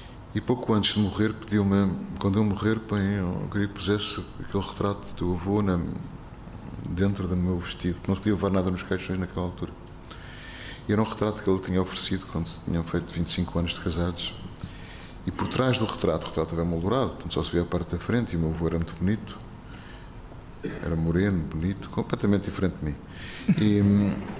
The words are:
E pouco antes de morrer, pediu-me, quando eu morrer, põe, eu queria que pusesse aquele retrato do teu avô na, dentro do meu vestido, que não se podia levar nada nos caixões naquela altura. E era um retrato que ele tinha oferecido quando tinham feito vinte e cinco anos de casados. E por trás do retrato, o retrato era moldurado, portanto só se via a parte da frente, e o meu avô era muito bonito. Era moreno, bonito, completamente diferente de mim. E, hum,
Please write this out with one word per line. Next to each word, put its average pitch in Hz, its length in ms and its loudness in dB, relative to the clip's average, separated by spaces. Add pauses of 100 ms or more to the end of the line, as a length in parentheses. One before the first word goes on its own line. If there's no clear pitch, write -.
(340)
E 107 60 -2
pouco 123 340 2
antes 104 200 4
de 104 60 4
morrer, 107 340 4
pediu-me, 98 580 4 (260)
quando 98 200 2
eu 110 60 6
morrer, 107 360 2
põe, 104 200 0 (160)
eu 92 340 -2
queria 101 180 2
que 101 60 -10
pusesse 101 480 0 (180)
aquele - 240 -2
retrato - 440 -2
do - 60 -8
teu 90 180 0
avô 95 300 2
na, 92 180 4 (1080)
dentro 98 380 2
do 90 100 0
meu 90 220 4
vestido, 87 420 -2
que - 80 -4
não 98 60 2
se 95 60 0
podia 107 140 2
levar 98 160 2
nada 92 200 4
nos 90 120 -2
caixões 95 360 -2
naquela 90 280 -2
altura. 87 260 -6 (1120)
E 101 60 2
era 104 80 6
um 110 40 4
retrato 104 380 0
que - 60 2
ele 95 120 6
tinha 92 200 2
oferecido - 500 -2
quando 82 180 -2 (160)
tinham 85 180 0
feito 85 320 -2
vinte 85 140 0
e - 40 0
cinco 87 260 0
anos 87 140 0
de - 80 -8
casados. 87 540 -2 (920)
E - 40 -2
por - 180 -2
trás 123 300 4
do 110 80 2
retrato, 82 380 2
o - 40 -8
retrato 80 260 0
era 82 100 2
moldurado, 92 460 2
portanto - 220 -8
só 78 100 2
se - 80 -4
via 87 120 4
a 85 40 0
parte 87 260 -2
da 85 60 -2
frente, 113 360 0
e - 20 -2
o 82 40 2
meu 80 100 2
avô 82 160 0
era 82 100 0
muito 82 220 -2
bonito. 101 380 0 (1500)
Era 80 120 0
moreno, 85 480 4
bonito, 80 460 -2
completamente 101 540 2
diferente 90 380 0
de 78 80 0
mim. 73 40 -4 (680)
E, 104 200 6
hum, 101 340 6 (260)